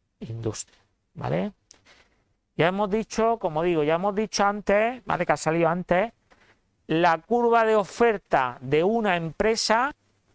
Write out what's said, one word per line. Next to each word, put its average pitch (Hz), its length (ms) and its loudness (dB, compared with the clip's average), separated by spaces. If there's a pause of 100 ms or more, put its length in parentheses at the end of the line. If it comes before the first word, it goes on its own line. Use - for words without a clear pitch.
(200)
industria, 113 640 -10 (320)
¿vale? 170 400 -4 (1040)
Ya 147 100 2
hemos 196 220 0
dicho, 220 500 0
como 160 240 -2
digo, 170 200 2
ya 156 120 2
hemos 196 180 -2
dicho 202 300 -2
antes, 208 600 0
¿vale? 165 200 -2
Que - 60 -2
ha 147 60 2
salido 165 320 0
antes, 180 420 -2 (760)
la 165 320 2
curva 233 440 2
de 220 140 2
oferta 180 800 0
de 139 240 0
una 208 320 0
empresa 220 760 -2 (420)